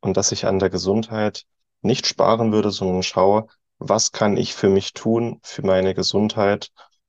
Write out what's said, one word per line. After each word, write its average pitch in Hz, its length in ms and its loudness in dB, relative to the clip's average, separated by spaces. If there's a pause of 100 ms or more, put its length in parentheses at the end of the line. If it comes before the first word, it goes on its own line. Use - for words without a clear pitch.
und 98 160 -2
dass 95 140 0
ich - 160 -4
an 95 140 0
der 95 100 2
Gesundheit 104 720 -2 (400)
nicht 113 240 0
sparen 110 460 2
würde, 104 180 2
sondern 92 320 -2
schaue, 101 460 2 (320)
was - 320 0
kann 104 240 0
ich 95 180 -4
für - 140 2
mich 98 240 2
tun, 117 500 -2
für - 200 -12
meine 95 300 2
Gesundheit, 101 760 0 (380)